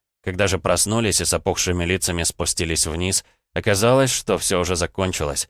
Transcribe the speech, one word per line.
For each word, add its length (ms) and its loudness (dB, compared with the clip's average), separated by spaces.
Когда 220 0
же 120 2
проснулись 640 2
и 40 -2
с 100 0
опухшими 500 0
лицами 400 -2
спустились 600 -2
вниз, 380 -2
оказалось, 560 2
что 280 -2
все 220 0
уже 160 0
закончилось. 720 -4